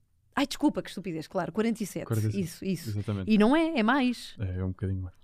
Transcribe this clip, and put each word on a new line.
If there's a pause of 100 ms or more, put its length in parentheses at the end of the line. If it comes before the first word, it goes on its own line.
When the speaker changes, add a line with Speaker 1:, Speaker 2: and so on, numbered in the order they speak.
(360)
Speaker 1:
Ai,
desculpa,
que
estupidez,
claro,
quarenta
e
sete.
Speaker 2:
Quarenta
e
sete.
Speaker 1:
Isso,
isso.
Speaker 2:
Exatamente.
Speaker 1:
E
não
é,
é
mais.
Speaker 2:
É,
é
um
bocadinho
mais.